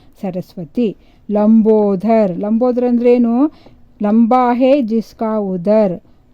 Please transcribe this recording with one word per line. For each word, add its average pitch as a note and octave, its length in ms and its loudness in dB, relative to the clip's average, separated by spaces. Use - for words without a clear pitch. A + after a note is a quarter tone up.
ಸರಸ್ವತಿ. F#3 760 -6
ಲಂಬೋದರ್, G#3 1080 2
ಲಂಬೋದರ್ A#3 460 -2
ಅಂದ್ರೇನು? A#3+ 640 2
ಲಂಬಾ A#3 500 2
ಹೇ C4 280 2
ಜಿಸ್ಕಾ A3 560 -4
ಉದರ್, G3 600 0